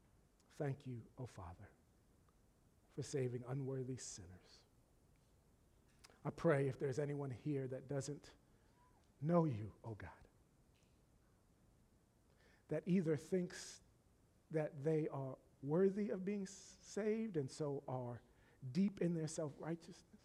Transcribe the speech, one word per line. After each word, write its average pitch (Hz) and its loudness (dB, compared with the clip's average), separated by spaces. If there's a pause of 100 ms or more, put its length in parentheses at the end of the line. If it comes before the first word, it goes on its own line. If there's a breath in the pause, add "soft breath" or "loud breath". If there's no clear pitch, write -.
(580)
Thank 143 -2
you, 127 -8 (220)
O 131 -8
Father, 92 -12 (1200)
for 151 -4
saving 123 -2
unworthy 131 -4
sinners. 98 -12 (1900 loud breath)
I 147 -4
pray 143 4
if 131 -4
there's 139 0
anyone 143 -2 (140)
here 135 0
that 131 -6
doesn't 139 -4 (920 soft breath)
know 165 8
you, 107 0 (120)
oh 110 -6
God, 95 -10 (2500 loud breath)
that 156 0
either 170 6
thinks - -2 (720)
that 156 0 (120)
they 156 4
are 135 -4 (260)
worthy 190 4
of 190 -2
being 202 0
s-, - -12
saved 220 0
and 131 0
so 143 -2
are 123 -4 (520 loud breath)
deep 196 2
in 175 4
their 160 0
self-righteousness, 160 -6 (200)